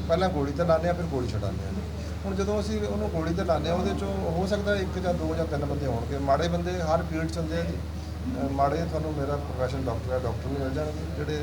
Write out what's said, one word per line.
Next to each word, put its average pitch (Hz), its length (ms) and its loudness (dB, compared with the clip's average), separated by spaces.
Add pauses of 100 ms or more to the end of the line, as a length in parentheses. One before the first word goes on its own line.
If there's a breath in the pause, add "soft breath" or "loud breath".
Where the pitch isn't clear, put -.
ਪਹਿਲਾਂ 165 220 4
ਗੋਲੀ 143 220 0
ਤਾਂ 160 140 0
ਲਾਉਂਦੇ 160 220 4
ਹਾਂ, 175 80 2
ਫਿਰ 175 100 -2
ਗੋਲੀ 131 220 0
ਛਡਾਉਂਦੇ 104 380 -2
ਹਾਂ - 80 -4
ਜੀ। 98 80 -2 (440 loud breath)
ਹੁਣ 190 100 -2
ਜਦੋਂ 202 260 0
ਅਸੀਂ 208 200 -2
ਉਹਨੂੰ 208 280 -2
ਗੋਲੀ 165 240 0
ਤਾਂ 185 120 0
ਲਾਉਂਦੇ 156 240 4
ਹਾਂ, 175 80 4
ਉਹਦੇ 190 140 2
'ਚੋਂ 190 400 0
ਹੋ 185 160 2
ਸਕਦਾ 202 280 2
ਇੱਕ 190 240 0
ਜਾਂ 180 140 2
ਦੋ 160 220 0
ਜਾਂ 160 100 0
ਤਿੰਨ 147 200 0
ਬੰਦੇ 143 200 0
ਹੋਣਗੇ। 123 320 0
ਮਾੜੇ 139 300 4
ਬੰਦੇ 170 240 0
ਹਰ 165 320 2
ਫੀਲਡ 160 240 0
'ਚ 160 100 -2
ਹੁੰਦੇ 165 200 -2
ਆ 170 40 0
ਜੀ। 170 120 -2
ਅਹ, - 760 -4
ਮਾੜੇ 139 240 4
ਤੁਹਾਨੂੰ 156 380 0
ਮੇਰਾ 143 220 0
ਪ੍ਰੋਫੈਸ਼ਨ 127 500 -2
ਡਾਕਟਰ 117 280 -2
ਹੈ, 127 60 2
ਡਾਕਟਰ 117 280 -2
ਵੀ 139 160 -2
ਮਿਲ 135 100 -2
ਜਾਣਗੇ। 151 420 -2
ਜਿਹੜੇ 151 280 -2